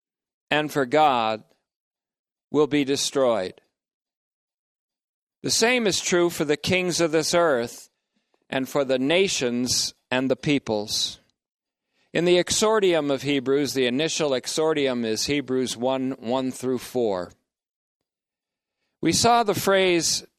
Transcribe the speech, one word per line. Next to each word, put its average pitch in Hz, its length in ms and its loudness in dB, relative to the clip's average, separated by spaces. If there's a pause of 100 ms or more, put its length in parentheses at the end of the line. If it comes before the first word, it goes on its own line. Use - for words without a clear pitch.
(500)
and 147 220 0
for 143 120 0
God 123 600 2 (1080)
will 147 160 4
be 147 160 0
destroyed. 127 800 0 (1800)
The 135 80 -6
same 233 360 2
is 175 140 0
true 175 300 2
for 170 140 -4
the 147 120 0
kings 180 440 -2
of 165 100 2
this 156 240 0
earth 143 560 0 (580)
and 131 200 -4
for 143 160 -2
the 131 140 0
nations 131 920 0 (180)
and 127 200 0
the 127 60 0
peoples. 113 840 -4 (920)
In 170 140 0
the 180 100 4
exordium 180 760 2
of 131 120 -2
Hebrews, 139 520 0
the 131 120 2
initial 147 440 -2
exordium 135 760 -2
is 110 220 -4
Hebrews 131 500 -2
one, 131 440 -2
one 127 320 -4
through 127 260 -4
four. 101 540 -4 (1700)
We 165 120 2
saw 233 300 4
the 202 120 0
phrase 185 680 2 (140)